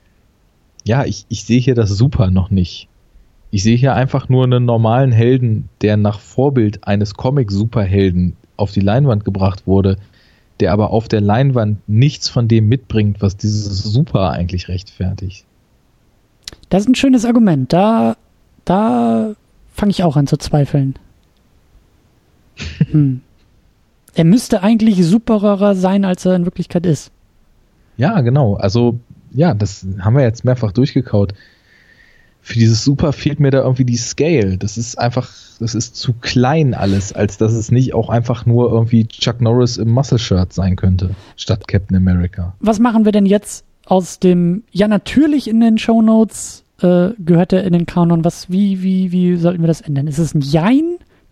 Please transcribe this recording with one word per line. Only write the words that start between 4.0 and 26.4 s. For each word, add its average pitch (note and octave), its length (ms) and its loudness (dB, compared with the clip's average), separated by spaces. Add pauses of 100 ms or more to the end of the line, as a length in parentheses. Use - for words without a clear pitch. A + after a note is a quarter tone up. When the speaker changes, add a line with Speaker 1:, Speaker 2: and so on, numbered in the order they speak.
Speaker 1:
nur B2+ 160 2
einen B2 220 2
normalen A#2 460 2
Helden, A#2 580 2 (120)
der G#2 140 2
nach G#2 240 0
Vorbild B2 680 -2
eines G2+ 280 -2
Comic-Superhelden G2 1200 0 (220)
auf G2+ 140 -4
die - 100 -2
Leinwand G#2+ 420 0
gebracht G2 440 -4
wurde, F#2+ 300 2 (600)
der G2+ 140 0
aber G#2 160 0
auf A2 180 -2
der A2 140 0
Leinwand G#2+ 680 0
nichts A#2+ 400 0
von A#2 200 -2
dem A2 200 4
mitbringt, G#2+ 540 -2
was G2 160 -2
dieses G#2 460 -4
Super G#2+ 480 -2
eigentlich F2+ 360 -6
rechtfertigt. F#2 760 -8 (1200)
Speaker 2:
Das F#3+ 140 2
ist A3+ 60 2
ein B3+ 60 4
schönes B3+ 280 2
Argument. G#3+ 480 2
Da, A3+ 460 2 (480)
da A3+ 680 0 (400)
fange G#3 180 0
ich F#3 120 -2
auch D3 140 0
an C#3+ 100 2
zu D3+ 100 0
zweifeln. C#3 580 -2 (1600)
Speaker 1:
<laughs> - 340 -6
Speaker 2:
Hm. C#3 300 0 (920)
Er E3+ 100 2
müsste G3+ 380 2
eigentlich G#3 420 2
superer G3+ 720 2
sein, F#3+ 280 0
als F#3 220 -2
er F#3 100 2
in F3 100 0